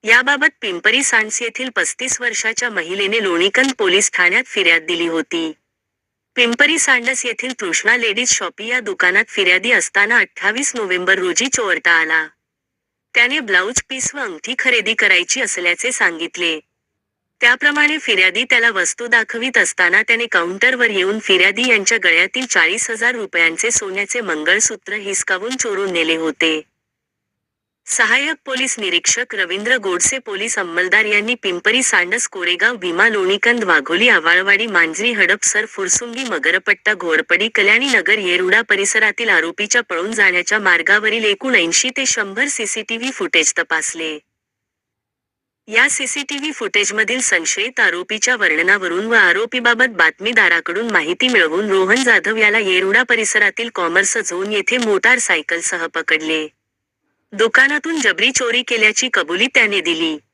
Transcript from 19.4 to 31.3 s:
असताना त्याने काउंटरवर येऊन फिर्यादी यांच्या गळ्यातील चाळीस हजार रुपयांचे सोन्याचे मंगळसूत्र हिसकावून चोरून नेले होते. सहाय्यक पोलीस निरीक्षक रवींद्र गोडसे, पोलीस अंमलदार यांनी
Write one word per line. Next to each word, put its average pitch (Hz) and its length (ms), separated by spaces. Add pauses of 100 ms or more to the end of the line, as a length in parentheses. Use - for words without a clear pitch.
असताना 190 440
त्याने 233 240
काउंटरवर 220 640
येऊन 196 300
फिर्यादी 196 500
यांच्या 220 340
गळ्यातील 185 420
चाळीस 185 440
हजार 233 260
रुपयांचे 175 560
सोन्याचे 202 500
मंगळसूत्र 190 720
हिसकावून 202 640
चोरून 202 380
नेले 165 220
होते. 160 460 (1300)
सहाय्यक 262 480 (100)
पोलीस 262 340
निरीक्षक 202 560
रवींद्र 196 420
गोडसे, 190 400
पोलीस 214 420
अंमलदार 185 460
यांनी 208 300